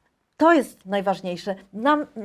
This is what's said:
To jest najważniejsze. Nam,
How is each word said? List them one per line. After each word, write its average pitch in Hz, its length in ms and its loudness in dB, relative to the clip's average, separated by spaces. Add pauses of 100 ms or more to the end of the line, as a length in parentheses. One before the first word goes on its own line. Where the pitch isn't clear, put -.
(380)
To 330 160 6
jest 240 320 0
najważniejsze. 190 720 -4 (180)
Nam, 285 320 0 (200)